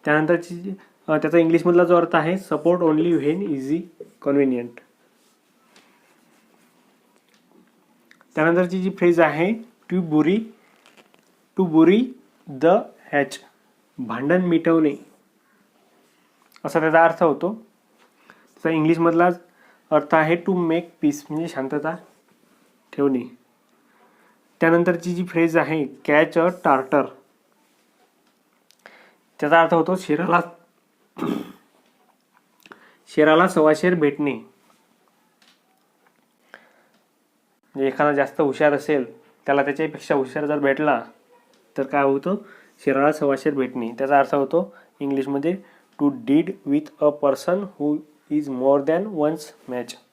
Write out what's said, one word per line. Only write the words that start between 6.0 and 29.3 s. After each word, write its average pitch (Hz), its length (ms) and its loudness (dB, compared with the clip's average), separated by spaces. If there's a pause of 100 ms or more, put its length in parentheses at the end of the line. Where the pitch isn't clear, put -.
त्यानंतरची 175 460 0
जी 185 80 -2
फ्रेज 175 300 2
आहे 165 340 2 (400)
to 185 60 0
bury, 160 380 2 (1200)
to 185 100 0
bury 165 320 6 (520)
the 160 240 2 (380)
hatch, 143 240 -2 (600)
भांडण 135 440 -2
मिटवणे 165 540 0 (1700)
असा 147 140 -2
त्याचा 160 240 4
अर्थ 165 200 2
होतो. 165 300 0
त्याचा - 1160 -14
इंग्लिशमधला 165 600 2 (600)
अर्थ 190 240 2
आहे 160 200 4
to 175 240 -4
make 170 280 -2 (160)
peace, 147 260 0
म्हणजे 160 180 -6
शांतता 147 480 -6 (960)
ठेवणे. 135 300 0 (1400)
त्यानंतरची 170 540 0
जी 180 100 -4
फ्रेज 165 320 0
आहे, 151 260 -2 (260)
catch 160 280 2
a 165 100 2 (180)
tartar, 135 400 2 (2250)